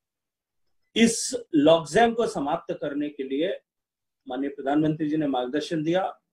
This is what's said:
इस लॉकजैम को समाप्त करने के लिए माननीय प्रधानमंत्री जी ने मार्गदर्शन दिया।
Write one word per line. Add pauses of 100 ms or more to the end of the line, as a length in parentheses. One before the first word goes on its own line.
(960)
इस (180)
लॉकजैम
को
समाप्त
करने
के
लिए (680)
माननीय
प्रधानमंत्री
जी
ने
मार्गदर्शन
दिया। (120)